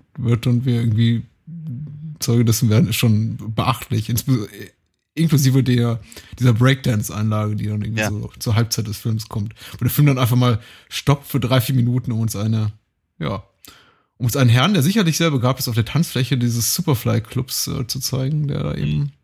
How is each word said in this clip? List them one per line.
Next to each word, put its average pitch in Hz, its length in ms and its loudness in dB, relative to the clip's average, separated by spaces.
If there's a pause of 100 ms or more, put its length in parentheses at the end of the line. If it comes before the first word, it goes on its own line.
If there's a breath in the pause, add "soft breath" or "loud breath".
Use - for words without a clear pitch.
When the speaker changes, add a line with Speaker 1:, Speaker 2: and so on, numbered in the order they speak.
(160)
Speaker 1:
wird 120 300 0
und 120 180 0
wir 123 160 0
irgendwie 117 420 2 (960)
Zeuge 120 240 2
dessen 110 260 2
werden, 110 180 4
ist 104 80 -4
schon 110 400 2 (200)
beachtlich. 113 540 -2
Insbe-, 120 380 -2 (680)
inklusive 135 500 4
der, 120 340 2 (400 loud breath)
dieser 123 160 6
Breakdance-Einlage, 107 1040 0
die 107 100 -4
dann 107 160 -2
irgendwie 110 200 -4
Speaker 2:
Ja. 101 80 0
Speaker 1:
so 107 280 -8
zur 113 160 -2
Halbzeit 110 320 0
des 107 120 -8
Films 110 300 -4
kommt. 107 260 -8 (180 loud breath)
Wo - 60 -16
der 127 120 -2
Film 147 160 4
dann 135 120 4
einfach 123 180 2
mal 123 240 4 (280 loud breath)
stoppt - 380 0
für 135 140 -2
drei, 127 200 2
vier 135 140 0
Minuten, 123 380 0
um 113 80 -2
uns 113 160 -2
eine, 107 340 0 (480)
ja, 123 240 -6 (760 loud breath)
um 123 100 -4
uns 117 100 -2
einen 127 120 4
Herrn, 131 260 4
der 151 100 2
sicherlich 185 320 2
sehr 165 160 0
begabt 127 260 0
ist, - 80 -6
auf 117 80 -4
der 113 100 0
Tanzfläche 143 540 -2
dieses 117 380 0
Superfly-Clubs, 120 880 -2
äh, - 220 -6
zu 135 100 -6
zeigen, 135 480 -4
der 143 160 -4
da 147 140 -4
eben, 147 220 -2
Speaker 2:
Mhm. 143 120 -4 (140)